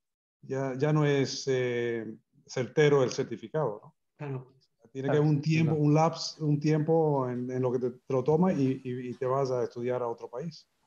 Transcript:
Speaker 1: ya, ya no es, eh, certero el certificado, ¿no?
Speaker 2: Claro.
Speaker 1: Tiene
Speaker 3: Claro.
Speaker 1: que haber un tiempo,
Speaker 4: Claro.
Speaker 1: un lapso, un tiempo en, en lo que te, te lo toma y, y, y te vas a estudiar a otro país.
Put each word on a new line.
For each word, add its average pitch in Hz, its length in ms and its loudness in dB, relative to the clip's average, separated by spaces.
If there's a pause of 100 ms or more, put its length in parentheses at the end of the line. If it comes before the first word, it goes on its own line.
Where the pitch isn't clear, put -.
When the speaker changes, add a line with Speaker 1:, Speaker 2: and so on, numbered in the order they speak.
(420)
Speaker 1:
ya, 131 340 -6
ya 147 160 2
no 151 140 4
es, 139 420 0
eh, 120 680 -2 (340)
certero 143 540 4
el 117 80 2
certificado, 117 720 -6
¿no? - 120 -20 (240)
Speaker 2:
Claro. 135 340 -10 (400)
Speaker 1:
Tiene 135 160 -6
Speaker 3:
Claro. 135 40 2 (100)
Speaker 1:
que - 40 4
haber 151 100 4
un 139 60 0
tiempo, 156 300 2
Speaker 4:
Claro. 151 140 0
Speaker 1:
un 147 80 6
lapso, 160 520 0
un 147 140 2
tiempo 151 680 2
en, 123 200 -6
en 127 120 -4
lo 123 100 0
que 127 80 0
te, 123 100 -2
te - 220 -12
lo 127 100 0
toma 160 300 2
y, 131 320 0
y, 127 240 -8
y 120 60 -8
te 131 120 -8
vas 131 240 0
a 123 140 -2
estudiar 123 380 -4
a 120 60 -4
otro 113 200 -10
país. 151 400 -12 (180)